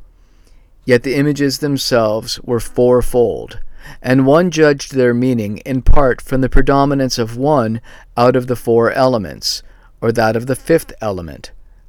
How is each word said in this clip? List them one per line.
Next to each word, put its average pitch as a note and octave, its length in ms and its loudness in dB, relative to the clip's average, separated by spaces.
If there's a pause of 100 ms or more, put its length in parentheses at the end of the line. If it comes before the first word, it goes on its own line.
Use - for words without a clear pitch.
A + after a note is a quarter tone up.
(840)
Yet A#2+ 180 2
the C3+ 120 -4
images C#3+ 440 0
themselves A#2 840 -2
were A#2+ 180 -4
fourfold, A#2+ 1000 0 (420)
and C3 240 2
one E3 260 2
judged D3 420 -2
their B2 200 2
meaning A#2+ 460 -2
in C3+ 220 -6
part C3 400 6
from C3 200 -4
the B2+ 80 0
predominance C#3 680 2
of A#2 200 -4
one B2 440 0 (340)
out B2+ 200 4
of B2 120 -2
the B2+ 80 -4
four A#2 360 0
elements, A2 720 -4 (380)
or A#2 100 0
that A2+ 240 0
of A#2 120 -6
the C3 80 -4
fifth - 460 -2
element, F2+ 500 -10 (380)